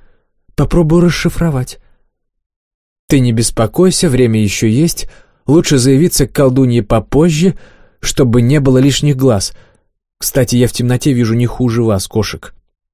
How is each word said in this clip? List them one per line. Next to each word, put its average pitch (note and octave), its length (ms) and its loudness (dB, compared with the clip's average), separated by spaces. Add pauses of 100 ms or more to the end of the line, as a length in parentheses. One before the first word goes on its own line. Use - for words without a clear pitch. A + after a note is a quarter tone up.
(560)
Попробую E3 460 2
расшифровать. E3 800 -2 (1300)
"Ты C#3+ 100 2
не B2 140 0
беспокойся, A#2+ 760 0
время A#2 340 0
ещё G#2 260 -2
есть. C#3+ 420 -2 (360)
Лучше D3+ 320 2
заявиться C3+ 480 2
к - 60 -6
колдунье B2+ 520 2
попозже, D3+ 760 0 (420)
чтобы B2+ 420 0
не C3 180 2
было C3 180 2
лишних C#3 380 0
глаз. B2+ 380 0 (640)
Кстати, - 380 -2
я B2 120 2
в - 40 -6
темноте B2 420 -2
вижу A#2+ 220 0
не A#2+ 100 0
хуже A#2+ 380 -2
вас, G#2 240 -2
кошек. - 480 -6 (380)